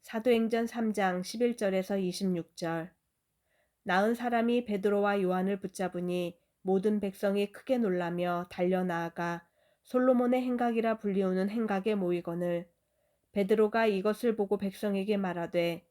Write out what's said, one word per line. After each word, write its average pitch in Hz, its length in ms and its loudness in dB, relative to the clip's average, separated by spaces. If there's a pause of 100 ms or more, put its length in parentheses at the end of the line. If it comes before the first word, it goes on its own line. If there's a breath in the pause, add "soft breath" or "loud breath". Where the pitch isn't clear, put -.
사도행전 226 640 0
삼 226 260 -2
장 185 280 0
십일 233 360 -2
절에서 190 400 0
이십육 180 580 -2
절. 165 360 -6 (920)
나은 202 320 2
사람이 240 500 2
베드로와 202 560 2
요한을 185 380 0
붙잡으니 180 800 -4 (240)
모든 196 380 2
백성이 202 520 -2
크게 - 260 -2
놀라며 175 720 0
달려나아가 175 960 -2 (380 soft breath)
솔로몬의 254 580 4
행각이라 240 580 0
불리우는 190 500 0
행각에 208 460 -2
모이거늘 175 760 -2 (600)
베드로가 214 560 2
이것을 214 480 0
보고 208 220 0
백성에게 202 600 -2
말하되 170 720 -2